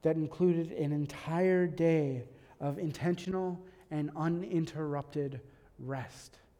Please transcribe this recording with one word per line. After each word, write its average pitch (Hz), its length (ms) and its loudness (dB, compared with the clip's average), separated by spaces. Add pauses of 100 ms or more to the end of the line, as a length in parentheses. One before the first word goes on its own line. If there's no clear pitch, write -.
that 160 140 4
included 165 560 2
an 147 200 0
entire 175 720 2
day 151 640 2 (320)
of 143 180 -2
intentional 180 840 -2 (260)
and 151 260 -2
uninterrupted 151 1200 -2 (380)
rest. 131 600 -10 (220)